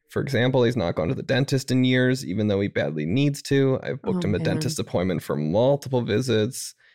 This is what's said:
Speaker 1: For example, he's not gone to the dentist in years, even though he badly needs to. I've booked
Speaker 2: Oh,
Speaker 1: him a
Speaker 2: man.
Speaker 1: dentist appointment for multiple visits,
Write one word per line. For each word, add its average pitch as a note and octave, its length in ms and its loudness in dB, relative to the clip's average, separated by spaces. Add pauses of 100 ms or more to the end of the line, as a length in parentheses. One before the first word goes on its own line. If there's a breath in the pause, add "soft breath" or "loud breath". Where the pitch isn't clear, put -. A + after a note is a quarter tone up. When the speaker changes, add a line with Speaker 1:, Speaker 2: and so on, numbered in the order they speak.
Speaker 1:
For - 120 -4
example, B2+ 420 2
he's A#2+ 140 2
not E2+ 160 0
gone E2+ 160 -2
to C3 60 -2
the - 80 -8
dentist C3 480 0
in B2+ 120 4
years, B2+ 400 2
even G#2 240 -2
though G2+ 140 2
he G2+ 60 2
badly D2+ 400 -2
needs C#3 360 0
to. C3+ 380 2
I've C3+ 220 -6
booked F3+ 200 -2
Speaker 2:
Oh, - 40 0
Speaker 1:
him - 80 0
a - 20 0
Speaker 2:
man. E2 80 -2
Speaker 1:
dentist D#2 320 -2
appointment - 460 -2
for - 120 -4
multiple A#2+ 680 0
visits, A2+ 720 -2 (200 soft breath)